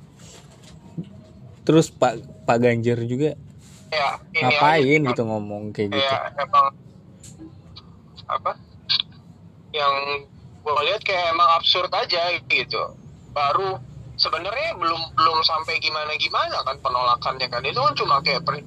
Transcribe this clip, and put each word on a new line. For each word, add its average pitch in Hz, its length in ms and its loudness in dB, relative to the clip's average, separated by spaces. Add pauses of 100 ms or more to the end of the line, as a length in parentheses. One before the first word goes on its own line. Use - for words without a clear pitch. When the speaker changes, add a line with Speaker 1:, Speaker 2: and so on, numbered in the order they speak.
(1600)
Speaker 1:
Terus 156 280 6
Pak, 117 280 2 (240)
Pak 120 160 4
Ganjar 117 460 4
juga 131 340 -2 (540)
Speaker 2:
Ya, 143 240 -2 (160)
ini - 80 -2
Speaker 1:
ngapain 147 640 4
Speaker 2:
aja, 131 80 0
Speaker 1:
gitu 123 100 -2
ngomong 107 480 -4
kayak 101 220 -2
Speaker 2:
ya, 139 80 0
Speaker 1:
gitu. 135 160 0 (240)
Speaker 2:
emang 139 260 4 (1600)
apa? - 280 -6 (1160)
Yang 143 240 2 (680)
gua 147 180 0
lihat 175 240 0
kayak 175 320 0
emang 170 160 6
absurd 175 400 2
aja 175 480 0
gitu. - 560 -2 (340)
Baru 170 460 0 (400)
sebenarnya 185 600 -4
belum, 165 360 -4
belum 160 280 2
sampai 160 360 0
gimana-gimana 156 840 -2
kan 131 180 -4
penolakannya 127 680 0
kan. 123 140 -4
Itu 160 180 -2
kan 294 120 4
cuma 220 280 0
kayak 143 220 -2
per-, 139 240 -4